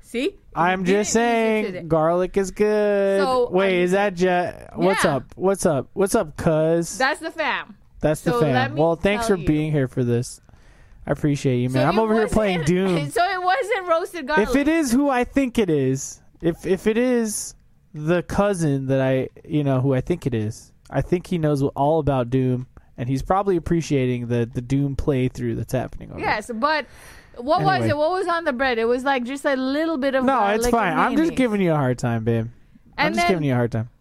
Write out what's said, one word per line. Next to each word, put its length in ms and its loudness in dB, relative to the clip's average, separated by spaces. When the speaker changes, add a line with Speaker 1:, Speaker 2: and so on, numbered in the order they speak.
Speaker 1:
See? 360 -6
Speaker 2:
I'm 300 0
Speaker 1:
Didn't 200 4
Speaker 2:
just 100 -6
Speaker 1:
use 20 4
it 460 2
today. 100 -6
Speaker 2:
saying, 160 -12
garlic 480 2
is 160 0
good. 680 2
Speaker 1:
So, 300 0
Speaker 2:
Wait, 280 2
Speaker 1:
I'm 40 2
Speaker 2:
is 80 0
that 240 0
Je-, 380 0
what's 280 2
Speaker 1:
Yeah. 120 2
Speaker 2:
up? 80 -4
What's 320 0
up? 280 0
What's 200 0
up, 220 0
cuz? 600 0
Speaker 1:
That's 240 -2
the 120 -10
fam. 440 -6
Speaker 2:
That's 200 0
the 100 -2
Speaker 1:
So 100 2
Speaker 2:
fam. 120 2
Speaker 1:
let 220 0
me 60 -2
Speaker 2:
Well, 140 4
thanks 320 0
Speaker 1:
tell 100 4
Speaker 2:
for 40 -6
Speaker 1:
you. 80 -6
Speaker 2:
being 240 0
here 160 2
for 160 -2
this. 360 -2
I 40 -4
appreciate 460 0
you, 140 0
man. 120 0
Speaker 1:
So 60 2
Speaker 2:
I'm 100 2
Speaker 1:
it 40 2
Speaker 2:
over 120 2
here 80 4
Speaker 1:
wasn't 140 -2
Speaker 2:
playing 280 2
Doom. 460 0
Speaker 1:
<laughs> 0 -
So 180 0
it 140 -4
wasn't 460 -2
roasted 400 -2
garlic. 200 0
Speaker 2:
If 80 -4
it 120 4
is 240 2
who 180 2
I 140 2
think 340 -2
it 120 2
is, 520 -2
if, 240 -4
if 220 0
it 100 2
is 580 -2
the 300 0
cousin 640 0
that 140 2
I, 280 0
you 200 -2
know, 160 2
who 140 2
I 80 0
think 240 -4
it 80 -2
is, 380 -4
I 140 -4
think 240 -2
he 120 -4
knows 240 0
all 360 0
about 320 0
Doom, 380 0
and 120 -8
he's 140 -2
probably 340 0
appreciating 720 -2
the, 220 0
the 120 -8
Doom 340 -2
playthrough 600 -2
that's 160 -8
happening 400 -6
over 80 -12
Speaker 1:
Yes, 340 -4
but 320 -2
what 260 0
was 200 2
Speaker 2:
Anyway. 80 2
Speaker 1:
it? 80 0
What 140 2
was 140 -2
on 180 -2
the 100 0
bread? 240 0
It 80 0
was, 180 0
like, 200 0
just 200 -8
a 120 2
little 420 0
bit 160 0
of 100 2
Speaker 2:
No, 80 4
it's 180 0
Speaker 1:
garlic 60 2
Speaker 2:
fine. 220 2
Speaker 1:
and 80 0
Speaker 2:
I'm 120 4
just 120 2
Speaker 1:
mayonnaise. 120 -2
Speaker 2:
giving 240 2
you 120 2
a 40 2
hard 220 0
time, 260 -2
babe. 220 0
I'm 120 0
Speaker 1:
And 60 -2
Speaker 2:
just 120 2
Speaker 1:
then 80 4
Speaker 2:
giving 140 -2
you 40 2
a 40 2
hard 160 0
time. 180 -4